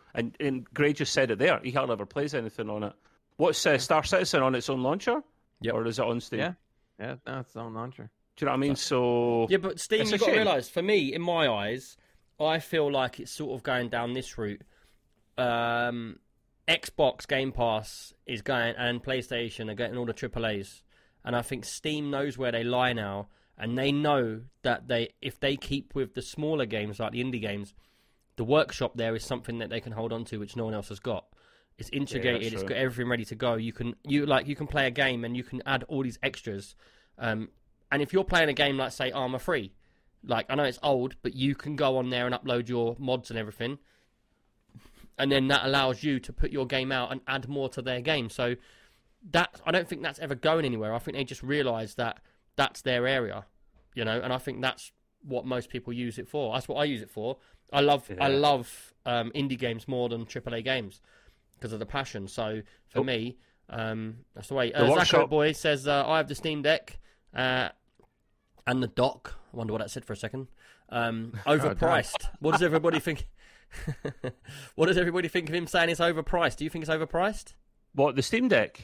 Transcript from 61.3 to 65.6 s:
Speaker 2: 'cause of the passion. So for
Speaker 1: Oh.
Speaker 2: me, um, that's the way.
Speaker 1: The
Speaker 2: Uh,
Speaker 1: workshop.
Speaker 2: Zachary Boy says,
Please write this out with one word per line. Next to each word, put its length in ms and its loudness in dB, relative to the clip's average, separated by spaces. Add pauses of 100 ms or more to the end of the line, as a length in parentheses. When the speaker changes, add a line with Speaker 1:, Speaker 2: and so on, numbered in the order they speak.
Speaker 2:
'cause 140 -8
of 60 -6
the 80 -8
passion. 400 -6
So 340 -6 (260)
for 120 -4
Speaker 1:
Oh. 40 4
Speaker 2:
me, 340 -2 (320)
um, 540 -6 (120)
that's 140 -14
the 40 -6
way. 180 2
Speaker 1:
The 140 6
Speaker 2:
Uh, 60 8
Speaker 1:
workshop. 160 6
Speaker 2:
Zachary 200 6
Boy 260 4
says, 340 0